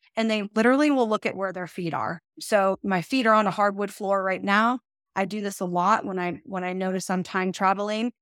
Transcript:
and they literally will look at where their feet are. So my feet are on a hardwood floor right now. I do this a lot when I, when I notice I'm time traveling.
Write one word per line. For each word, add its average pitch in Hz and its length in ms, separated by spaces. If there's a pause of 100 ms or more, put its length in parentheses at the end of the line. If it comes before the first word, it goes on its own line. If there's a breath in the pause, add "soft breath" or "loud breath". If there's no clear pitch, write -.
(140 soft breath)
and 226 160
they 208 240
literally 262 360
will 254 180
look 214 160
at - 120
where 190 160
their 185 140
feet 165 280
are. 131 260 (200)
So 196 420
my 190 200
feet 262 240
are 220 80
on 214 120
a 185 60
hardwood 202 400
floor 196 300
right 190 200
now. 220 380 (340)
I 196 100
do 208 160
this 202 200
a 196 40
lot 180 400
when 190 140
I, 175 260
when 185 200
I 180 80
notice 190 360
I'm 185 140
time 185 300
traveling. 208 680